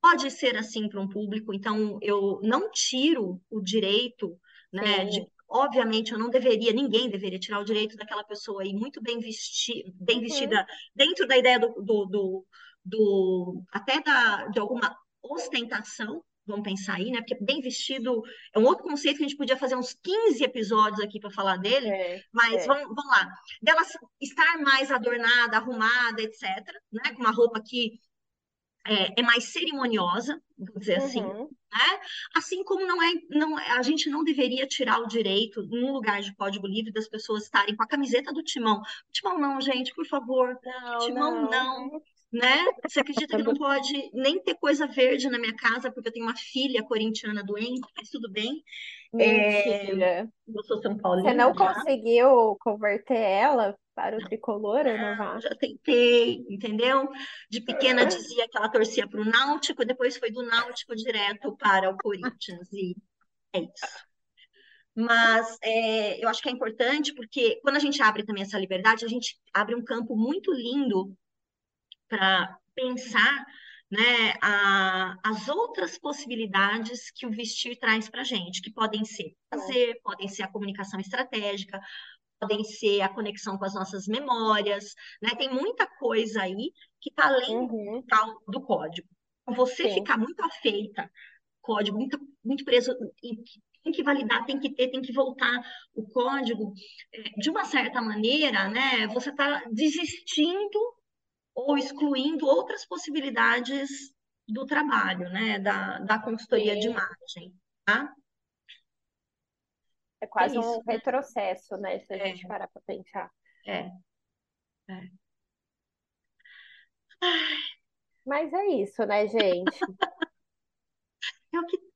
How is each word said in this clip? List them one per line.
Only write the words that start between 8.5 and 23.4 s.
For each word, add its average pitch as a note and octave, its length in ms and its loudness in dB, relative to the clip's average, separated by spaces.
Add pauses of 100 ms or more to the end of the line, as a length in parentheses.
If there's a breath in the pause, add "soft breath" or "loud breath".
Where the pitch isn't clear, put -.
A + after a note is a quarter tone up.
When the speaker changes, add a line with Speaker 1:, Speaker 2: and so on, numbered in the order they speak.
Speaker 1:
aí G3 120 -4
muito A#3 260 -6
bem A#3 200 -6
vesti-, - 640 -6 (100)
bem F#3 220 0
Speaker 2:
Uhum. A#3 60 -4
Speaker 1:
vestida A3 440 0 (300 loud breath)
dentro D4 320 2
da C4 100 6
ideia B3 220 6
do, A#3 80 2 (120)
do, G#3 260 0
do, F#3+ 400 -2 (380 loud breath)
do, F#3 800 2 (100)
até C#4 300 0
da, B3 460 4
de G#3 100 0
alguma G#3+ 380 -2 (260)
ostentação, A#3 1000 -6 (220)
vamos G#3 180 -6
pensar G3 320 -4
aí, G3+ 160 -4
né? A#3+ 80 0
Porque A3+ 240 -6
bem C#4+ 160 -2
vestido B3 640 -4 (320 loud breath)
é G#3+ 40 4
um A3 80 8
outro D#4+ 180 4
conceito C#4+ 340 0
que D#4 60 0
a C#4 40 -4
gente - 80 -8
podia C4 200 2
fazer C4 200 0
uns B3 260 -6
quinze F#4+ 400 2
episódios G#3+ 580 2
aqui G#3 200 -6
pra G3+ 100 -12
falar F#3+ 280 0
dele, G#3+ 300 2
Speaker 2:
É, F#3+ 320 -2 (120)
Speaker 1:
mas A3+ 320 2
Speaker 2:
é. - 20 -4
Speaker 1:
vamos, C#4+ 220 2
vamos C#4 180 -8
lá. G3 220 4 (340 loud breath)